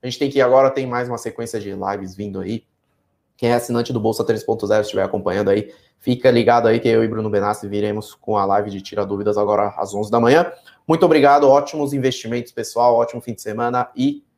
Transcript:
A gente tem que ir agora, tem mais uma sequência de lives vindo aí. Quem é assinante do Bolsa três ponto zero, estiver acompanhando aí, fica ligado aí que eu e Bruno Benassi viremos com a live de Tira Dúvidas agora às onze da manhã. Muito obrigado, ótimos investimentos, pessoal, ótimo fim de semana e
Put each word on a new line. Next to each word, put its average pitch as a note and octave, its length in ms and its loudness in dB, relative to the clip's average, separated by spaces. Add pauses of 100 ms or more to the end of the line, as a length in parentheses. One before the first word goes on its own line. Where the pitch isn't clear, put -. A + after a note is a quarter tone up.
A B2 60 -10
gente C3+ 100 -8
tem C#3 100 0
que C3 100 -2
ir C3+ 40 4
agora, C3 300 6
tem C3+ 160 -4
mais B2 200 -4
uma A#2+ 100 -6
sequência A2+ 420 -8
de G2+ 120 -10
lives F#2+ 440 -6
vindo G2 240 -8
aí. G#2+ 240 -8 (720)
Quem A#2 140 0
é A#2+ 40 4
assinante A#2+ 380 -2
do A#2+ 80 -2
Bolsa A2+ 240 -2
três A2 180 -2
ponto A2 240 -4
zero, G#2+ 160 2
estiver G2+ 220 -2
acompanhando G2 460 -2
aí, G#2+ 220 0 (280)
fica B2 320 0
ligado A#2 340 4
aí A2 140 4
que - 80 0
eu A2+ 160 4
e A2+ 40 -2
Bruno A2 220 -4
Benassi G#2 380 -2
viremos G#2 460 -4
com - 220 -4
a G2 80 2
live G2+ 240 0
de G2 120 -10
Tira G2+ 260 -6
Dúvidas G2+ 320 -2
agora G#2 380 2
às G2 180 -8
onze G#2 160 -6
da A#2 80 2
manhã. C3 320 4 (380)
Muito D#3+ 180 4
obrigado, C#3+ 420 6
ótimos C#3+ 440 2
investimentos, B2 580 -4
pessoal, A#2 460 0
ótimo A#2 240 -2
fim A#2 120 -12
de - 100 -14
semana A#2+ 520 -4
e C#3 300 -4 (140)